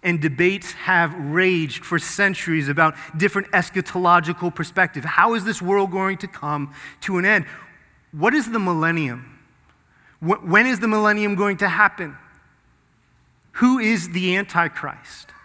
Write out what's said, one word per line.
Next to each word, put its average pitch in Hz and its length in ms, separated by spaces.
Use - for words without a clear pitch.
And 175 140
debates 165 540
have 170 400
raged 165 720
for 170 120
centuries 165 720
about 156 260
different 196 360
eschatological 175 1000
perspective. 160 520
How 196 280
is 202 120
this - 160
world 196 300
going 190 260
to 196 100
come 147 460
to 185 160
an 175 40
end? 196 220
What 175 220
is 240 180
the 226 80
millennium? 165 800
Wh-, 185 260
when 208 220
is 233 140
the 226 80
millennium 208 460
going 196 240
to 202 100
happen? 180 480
Who 254 260
is 214 300
the 180 260
Antichrist? - 960